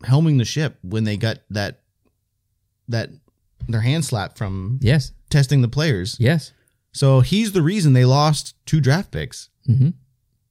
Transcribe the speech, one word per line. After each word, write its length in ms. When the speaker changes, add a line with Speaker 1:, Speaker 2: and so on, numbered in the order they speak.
Speaker 1:
helming 320
the 80
ship 360
when 220
they 140
got 220
that, 320
that 220
their 140
hand 240
slapped 320
from 440
Speaker 2:
Yes. 300
Speaker 1:
testing 320
the 60
players. 520
Speaker 2:
Yes. 340
Speaker 1:
So 260
he's 320
the 100
reason 320
they 120
lost 500
two 160
draft 300
picks. 380
Speaker 2:
Mm-hmm. 200